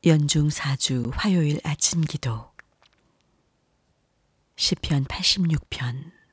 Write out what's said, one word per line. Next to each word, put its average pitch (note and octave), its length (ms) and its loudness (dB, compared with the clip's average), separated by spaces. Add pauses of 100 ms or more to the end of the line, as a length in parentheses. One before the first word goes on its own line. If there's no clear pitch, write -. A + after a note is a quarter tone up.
연중 D3+ 420 4
사 C#3 280 -2
주 B2 380 -2
화요일 E3+ 500 2
아침 D#3 340 0
기도. B2 500 -4 (2000)
시편 - 480 0
팔십육 E3+ 680 0
편. C3 440 -6 (200)